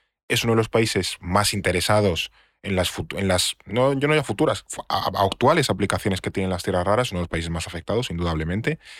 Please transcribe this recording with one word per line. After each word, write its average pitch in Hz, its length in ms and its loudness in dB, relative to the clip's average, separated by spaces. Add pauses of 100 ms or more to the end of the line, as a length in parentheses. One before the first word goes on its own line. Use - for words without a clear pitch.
(280)
es 120 160 0
uno 117 80 2
de 113 60 4
los 110 100 2
países 110 520 0
más 98 340 0
interesados 95 760 2 (320)
en 101 140 -4
las 90 200 0
futu-, 80 220 -8
en 98 100 0
las, 90 280 0 (100)
no, 123 260 2
yo 139 160 0
no 156 60 2
digo 151 100 2
futuras, 120 440 0
fu-, - 200 -10
a-, - 260 -2
a-, 98 100 2
actuales 131 460 4
aplicaciones 98 500 -2
que 104 100 -6
tienen 95 200 -2
las 90 140 -2
tierras 90 200 0
raras, 110 280 2
uno 90 80 -2
de - 20 -2
los 85 60 -6
países 82 220 -4
más 82 160 -4
afectados, 101 440 -4
indudablemente. 92 680 -2 (220)